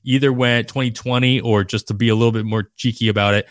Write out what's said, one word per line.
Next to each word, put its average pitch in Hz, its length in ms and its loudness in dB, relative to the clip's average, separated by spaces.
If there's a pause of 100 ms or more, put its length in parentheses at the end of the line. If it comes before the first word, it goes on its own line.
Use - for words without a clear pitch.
either 135 280 2
went 120 360 0
twenty 127 240 -4
twenty 127 480 0
or, 104 240 2
just - 240 -6
to 104 60 -6
be 117 140 0
a 110 60 4
little 117 160 2
bit 110 140 -4
more 107 320 -4
cheeky 117 320 -2
about 101 260 2
it, 107 160 -2